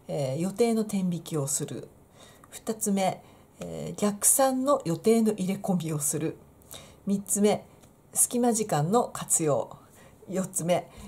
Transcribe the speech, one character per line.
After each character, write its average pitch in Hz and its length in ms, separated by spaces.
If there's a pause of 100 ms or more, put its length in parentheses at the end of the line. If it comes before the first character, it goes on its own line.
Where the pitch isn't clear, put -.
え 143 260
ー、 151 60
予 185 100
定 233 240
の 220 100
天 190 280
引 165 80
き 160 160
を 139 100
す - 180
る。 135 240 (640)
二 - 240
つ 220 160
目、 190 320 (380)
え 165 360
ー、 - 40
逆 202 260
算 262 380
の 277 200
予 165 120
定 226 260
の 214 100
入 196 140
れ 190 80
込 196 300
み 160 80
を 151 60
す 147 200
る。 156 180 (720)
三 196 160
つ - 180
目、 202 240 (480)
隙 - 260
間 240 140
時 220 140
間 156 260
の 240 120
活 - 400
用。 135 320 (520)
四 185 180
つ - 180
目、 170 240 (200)